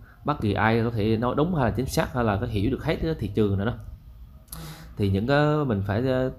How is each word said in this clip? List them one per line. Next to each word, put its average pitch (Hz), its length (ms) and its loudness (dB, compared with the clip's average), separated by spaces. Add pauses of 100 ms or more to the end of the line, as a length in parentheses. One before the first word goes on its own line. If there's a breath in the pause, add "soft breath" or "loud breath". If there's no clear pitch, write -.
(260 loud breath)
bất 147 160 -2
kỳ 104 120 2
ai 110 300 4
có 117 60 0
thể 110 280 0
nói 120 200 0
đúng 170 180 2
hay 135 100 2
là 104 60 2
chính 113 140 -2
xác - 280 -2
hay 123 100 0
là 104 140 4
có 120 100 -2
hiểu 110 240 0
được - 120 -2
hết 156 180 0
cái 160 180 0
thị 107 80 -4
trường 101 300 2
nữa 98 80 0
đó. 120 80 0 (1200 loud breath)
Thì 101 120 2
những 98 180 2
cái 147 400 4
mình 101 200 0
phải, 107 200 0
ờ, 131 320 0